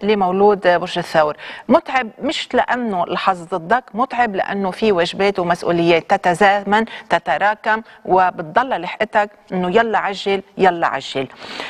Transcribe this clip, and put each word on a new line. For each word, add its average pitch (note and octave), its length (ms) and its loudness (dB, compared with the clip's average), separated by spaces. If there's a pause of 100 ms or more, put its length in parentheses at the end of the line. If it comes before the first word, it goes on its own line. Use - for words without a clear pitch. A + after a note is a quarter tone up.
لمولود G3 680 2
برج F3 300 2
الثور. D#3 400 0 (300)
متعب C4 420 0 (120)
مش - 320 -6
لأنه A#3 500 -2
الحظ F3+ 520 -2
ضدك، F3 280 -2 (100)
متعب A#3+ 420 -2
لأنه G3 360 -2
في G#3+ 200 0
واجبات F#3+ 480 0
ومسؤوليات E3+ 760 2
تتزامن، G3+ 720 2 (240)
تتراكم، G3+ 720 0 (240)
وبتضل F3+ 760 0
لحقتك G#3 480 -2 (220)
إنه F3+ 180 -2
يلا A3 280 2
عجل، F#3+ 460 -2 (140)
يلا E3+ 300 2
عجل. C3+ 400 -6 (420)